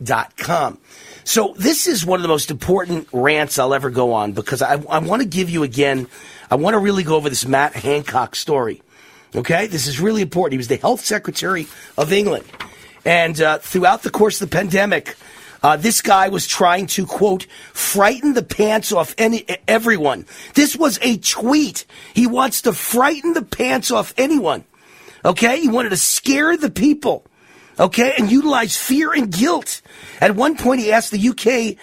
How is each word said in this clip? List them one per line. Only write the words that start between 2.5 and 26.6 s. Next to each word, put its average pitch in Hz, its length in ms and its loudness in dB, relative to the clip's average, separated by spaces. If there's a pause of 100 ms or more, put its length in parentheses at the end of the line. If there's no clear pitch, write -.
important 175 600 -2
rants 143 460 0
I'll 135 160 2
ever 135 160 -2
go 123 220 0
on 104 200 -2
because 110 300 -6
I, 139 120 0 (140)
I 160 120 0
wanna 202 240 -2
give 175 260 -4
you 165 140 -2
again, 135 420 0 (440)
I 127 40 4
wanna 185 240 2
really 196 240 0
go 156 140 0
over 147 120 -2
this 123 160 -4
Matt 135 300 0
Hancock 131 640 -4
story. 131 440 -2 (540)
Okay? 165 320 0
This 156 220 -6
is 131 120 -6
really 214 220 0
important. 170 300 -2
He 131 60 -2
was 117 100 -6
the 127 80 2
health 226 280 -2
secretary 185 600 -4 (320)
of 151 140 0
England. 196 320 0 (600)
And, 165 380 2
uh, 156 160 2
throughout 185 460 2
the 208 60 -4
course 208 300 2
of 185 80 -4
the - 80 -4
pandemic, 190 600 0 (480)
uh, 151 120 4
this 196 240 0
guy 196 280 4
was 190 180 -4
trying 185 400 2
to, 190 200 -4
quote, 185 400 0 (260)
"frighten 240 600 0
the 233 100 0
pants 214 480 0
off 170 260 0
any, 226 260 0 (220)
everyone." 202 600 0 (280)
This 285 220 4
was 277 260 0
a 233 140 2
tweet. 247 680 -2 (280)
He 240 140 4
wants 247 340 0
to 233 100 2
frighten 285 600 0
the 330 100 -2
pants 254 480 -2
off 214 260 -2
anyone. 247 480 0 (600)
Okay? 233 360 2
He 302 80 2
wanted 233 220 0
to 185 60 0
scare 302 600 0
the 302 140 -2